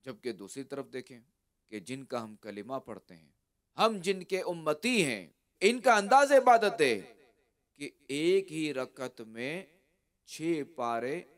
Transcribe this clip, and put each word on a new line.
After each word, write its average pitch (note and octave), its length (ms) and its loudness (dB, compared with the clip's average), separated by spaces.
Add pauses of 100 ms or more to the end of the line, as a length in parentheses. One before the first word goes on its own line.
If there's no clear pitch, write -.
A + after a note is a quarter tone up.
جبکہ B2 280 -8
دوسری G2 300 -14
طرف C3+ 300 -12
دیکھیں B2 260 -14 (520)
کہ G#2+ 100 -10
جن C3 240 -12
کا A#2+ 180 -6
ہم G#2+ 140 -14
کلمہ G#2+ 480 -10
پڑھتے G2 300 -16
ہیں، D#2 140 -20 (480)
ہم G#3+ 260 0
جن F#3+ 200 -4
کے F#3 240 -4
امتی E3+ 580 0
ہیں، G#2+ 200 -4 (360)
ان A#3+ 200 4
کا A#3+ 140 6
انداز C4+ 380 6
عبادت A#3 480 6
ہے A#2+ 180 4 (800)
کہ C#3+ 100 -12 (200)
ایک F3 420 2
ہی D3+ 220 -4
رکعت B2+ 540 -8
میں B2+ 360 -10 (680)
چھ D#3+ 320 -4 (140)
پارے A#2+ 440 -4 (180)